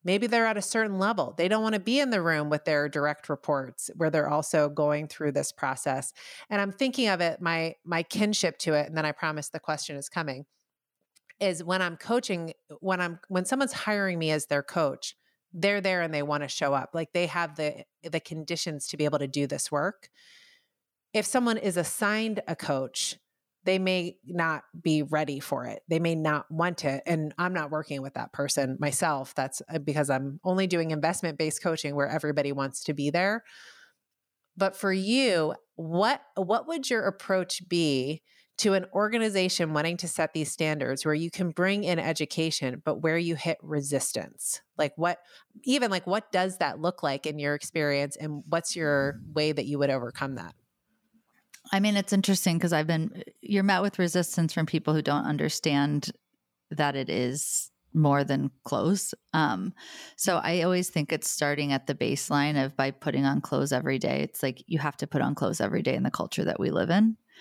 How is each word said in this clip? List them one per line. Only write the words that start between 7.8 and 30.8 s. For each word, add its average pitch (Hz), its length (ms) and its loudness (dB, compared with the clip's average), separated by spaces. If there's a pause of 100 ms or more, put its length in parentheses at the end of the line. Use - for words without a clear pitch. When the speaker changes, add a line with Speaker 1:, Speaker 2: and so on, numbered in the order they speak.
Speaker 1:
my 170 180 -2
kinship 208 560 0
to 156 160 0
it, 147 140 2
and 160 100 -4
then 156 80 2
I 151 60 0
promise 151 380 -4
the 156 100 -8
question 151 340 -6
is 139 140 -10
coming, 143 380 -6 (920)
is 180 240 0
when 180 180 0
I'm 175 160 -2
coaching, 185 560 -2 (280)
when 185 200 0
I'm, 170 280 -4
when 185 160 0
someone's 269 280 0
hiring 196 460 0
me 160 140 2
as 156 140 0
their 143 180 0
coach, - 500 -2 (380)
they're 202 280 2
there 185 220 2
and 160 100 -2
they 147 120 0
wanna 147 240 -2
show 139 260 0
up. 131 180 -2
Like, 165 200 -4
they 175 160 0
have 165 260 -2
the, 151 300 -4 (180)
the 165 160 -4
conditions 160 720 -6
to - 80 -8
be 147 80 2
able 147 160 2
to 139 80 -2
do 143 180 0
this - 240 -4
work. 156 380 -4 (1040)
If 214 100 2
someone 240 320 2
is 190 200 0
assigned 214 720 0
a 160 80 -4
coach, - 600 -2 (480)
they 190 140 4
may 185 460 0
not 165 380 -2 (180)
be 156 220 4
ready 147 360 0
for 127 280 -4
it. 110 200 -10
They 165 120 2
may 165 160 2
not 156 360 0
want 165 360 -2
it. 135 180 -2
And 160 320 0
I'm 180 160 -2
not 156 180 -4
working 151 300 -4
with 135 140 -10
that - 180 -8
person 135 480 0
myself. 143 540 0
That's, - 340 -4
uh, 165 100 -4
because 147 300 0
I'm 139 360 0
only 185 220 4
doing 165 260 2